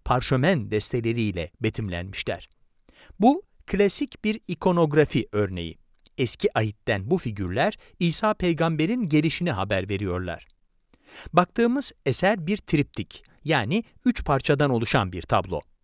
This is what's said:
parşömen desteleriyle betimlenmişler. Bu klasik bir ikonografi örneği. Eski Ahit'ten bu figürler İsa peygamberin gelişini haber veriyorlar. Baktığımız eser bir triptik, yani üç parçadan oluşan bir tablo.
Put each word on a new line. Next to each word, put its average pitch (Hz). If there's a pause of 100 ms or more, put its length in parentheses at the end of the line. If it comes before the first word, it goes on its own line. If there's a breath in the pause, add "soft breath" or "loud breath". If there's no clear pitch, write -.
parşömen 127
desteleriyle 107 (100)
betimlenmişler. 95 (720 soft breath)
Bu 277 (240)
klasik 202
bir 214
ikonografi 160
örneği. 92 (400)
Eski -
Ahit'ten 107
bu 190
figürler 104 (220 soft breath)
İsa 180
peygamberin 165
gelişini 156
haber 98
veriyorlar. 92 (840 loud breath)
Baktığımız 233 (140)
eser 170
bir 202
triptik, - (200 soft breath)
yani 147 (220 soft breath)
üç -
parçadan 143
oluşan 113
bir 90
tablo. 92 (220)